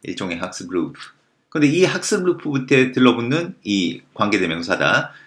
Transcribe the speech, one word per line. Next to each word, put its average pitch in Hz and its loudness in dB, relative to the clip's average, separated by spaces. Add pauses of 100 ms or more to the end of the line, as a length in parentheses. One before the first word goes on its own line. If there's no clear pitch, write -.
일종의 90 -8
학습 90 -10
루프. - -4 (500)
근데 147 2
이 175 4
학습 180 -2
루프부터 135 2
들러붙는 127 2
이 92 -2 (120)
관계대명사다. 92 0 (140)